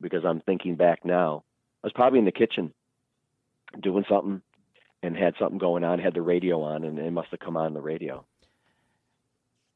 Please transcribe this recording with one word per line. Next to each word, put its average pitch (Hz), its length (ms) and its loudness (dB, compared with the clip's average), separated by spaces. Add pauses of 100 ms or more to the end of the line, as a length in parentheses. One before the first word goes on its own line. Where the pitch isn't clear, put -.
because 87 240 -4
I'm 82 160 0
thinking 92 340 -2
back 85 300 4
now. 87 380 2 (400)
I - 40 -8
was - 60 -6
probably 127 260 6
in 107 60 6
the 90 60 4
kitchen 101 420 -2 (1040)
doing 98 300 0
something 98 320 0 (640)
and 85 120 -4
had 87 220 2
something 95 220 -2
going 87 240 2
on, 87 160 0
had 90 160 0
the 87 60 0
radio 87 400 2
on, 76 220 -4
and 78 140 -6
it 80 140 -4
must 82 180 -4
have 87 100 -12
come 85 180 -8
on 80 160 -2
the 76 80 -8
radio. 76 440 -8 (1500)